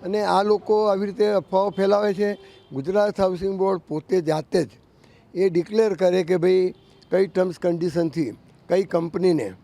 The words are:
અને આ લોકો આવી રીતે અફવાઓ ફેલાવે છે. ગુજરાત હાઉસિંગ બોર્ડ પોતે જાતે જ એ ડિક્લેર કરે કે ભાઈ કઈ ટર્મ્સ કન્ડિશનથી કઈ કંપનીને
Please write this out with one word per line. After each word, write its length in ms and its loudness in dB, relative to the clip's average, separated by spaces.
અને 200 -2
આ 200 2
લોકો 440 2
આવી 200 0
રીતે 200 0
અફવાઓ 440 0
ફેલાવે 440 0
છે. 240 -2
ગુજરાત 480 -2
હાઉસિંગ 380 -2
બોર્ડ 300 0
પોતે 320 -2
જાતે 440 -2
જ 60 -12
એ 140 2
ડિક્લેર 460 0
કરે 280 2
કે 140 0
ભાઈ 380 2
કઈ 160 2
ટર્મ્સ 320 -2
કન્ડિશનથી 720 -2
કઈ 160 2
કંપનીને 680 0